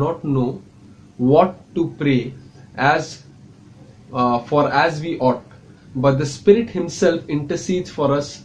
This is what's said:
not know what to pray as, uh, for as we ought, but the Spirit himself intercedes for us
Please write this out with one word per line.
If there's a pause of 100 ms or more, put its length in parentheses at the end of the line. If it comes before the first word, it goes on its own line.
not
know (640)
what (300)
to (160)
pray (460)
as, (1080)
uh,
for
as
we
ought, (580)
but
the
Spirit
himself
intercedes
for
us